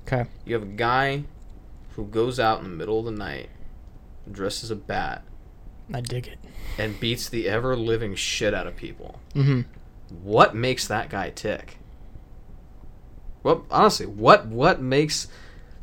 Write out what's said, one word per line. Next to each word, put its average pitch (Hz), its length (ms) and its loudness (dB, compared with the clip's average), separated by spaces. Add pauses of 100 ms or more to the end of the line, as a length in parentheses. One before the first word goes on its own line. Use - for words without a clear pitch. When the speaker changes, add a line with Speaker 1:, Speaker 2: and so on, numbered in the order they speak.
Speaker 1:
Okay. 123 220 2 (160)
Speaker 2:
You 117 100 -2
have 110 100 -2
a - 20 -8
guy 127 580 2 (720)
who 110 80 -4
goes 113 340 2
out 110 200 4
in - 60 -8
the 90 120 -8
middle 98 220 0
of 113 80 -2
the 117 60 -2
night, 85 360 -6 (840)
dressed 98 340 -4
as 110 60 -6
a 107 60 -2
bat, 95 460 -4 (720)
Speaker 1:
I 123 80 -4
dig 123 260 -4
it. - 100 -12 (380)
Speaker 2:
and 107 240 -2
beats 120 300 0
the 110 180 0
ever-living 113 680 2
shit - 360 2
out 90 140 0
of 87 100 -8
people. - 420 -12 (160)
Speaker 1:
Mm-hmm. 135 280 4 (600)
Speaker 2:
What 107 320 8
makes 123 340 0
that 110 200 0
guy 95 220 -2
tick? - 480 -6 (1600)
Well, 156 280 2
honestly, 180 360 4
what, 113 400 8
what 127 340 4
makes, 135 480 2 (540)